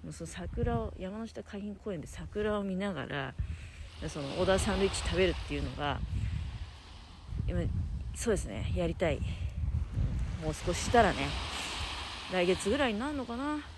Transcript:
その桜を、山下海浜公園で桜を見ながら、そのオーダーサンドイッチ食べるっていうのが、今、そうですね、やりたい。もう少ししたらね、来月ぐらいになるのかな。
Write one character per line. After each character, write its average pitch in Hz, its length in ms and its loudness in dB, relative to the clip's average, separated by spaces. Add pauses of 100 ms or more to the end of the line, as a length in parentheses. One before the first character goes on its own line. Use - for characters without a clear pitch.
(120)
そ 165 140 -8
の - 20 -10
桜 180 520 0
を、 220 200 -4
山 208 260 -6
下 220 180 -10
海 202 180 -8
浜 208 140 -6
公 202 180 -6
園 151 80 -4
で - 60 -10
桜 208 520 -2
を 196 40 0
見 190 120 0
な 196 180 0
が 139 120 -4
ら、 135 280 -4 (760)
そ 156 100 -6
の 139 140 -2
オ 185 100 2
ー - 20 6
ダ 190 100 8
ー 185 40 4
サ 196 160 4
ン 185 40 2
ド 196 40 6
イ 196 60 6
ッ - 20 2
チ - 60 -4
食 - 180 0
べ 185 120 8
る - 40 6
っ - 160 -4
て 147 60 -2
い 147 60 0
う 160 40 0
の 135 140 -2
が、 143 240 0 (1500)
今、 175 140 2 (540)
そ - 160 2
う - 20 8
で 180 40 4
す - 100 -2
ね、 110 280 -4
や 180 100 4
り 165 100 2
た 170 160 2
い。 135 100 0 (1200)
も 156 60 0
う 156 40 0
少 175 200 0
し - 60 0
し - 100 0
た 240 120 8
ら 180 120 8
ね、 139 160 0 (1040)
来 180 120 6
月 185 240 4
ぐ 262 80 6
ら 269 120 4
い 214 40 2
に 202 60 -2
な 285 120 0
る 294 40 -2
の 262 100 -2
か 233 120 -4
な。 294 220 0 (180)